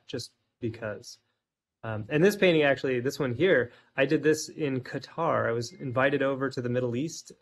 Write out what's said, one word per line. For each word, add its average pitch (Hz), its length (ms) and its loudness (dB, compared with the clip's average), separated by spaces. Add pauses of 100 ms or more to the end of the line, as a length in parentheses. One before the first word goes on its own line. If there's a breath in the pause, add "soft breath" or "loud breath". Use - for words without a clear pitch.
just - 240 -10 (300)
because. 107 560 -8 (640)
Um, 110 260 -6
and 151 140 2
this 202 120 6
painting, 165 280 6
actually, 135 360 2
this 139 200 -2
one 131 140 0
here, 143 380 2 (240 soft breath)
I 139 100 2
did 143 160 2
this 151 280 2
in 135 320 -4
Qatar. 131 640 -2
I 117 60 0
was 117 180 -4
invited 135 500 0
over 135 280 0
to 131 120 -8
the 120 80 -2
Middle 123 260 -2
East, 160 360 -8 (100)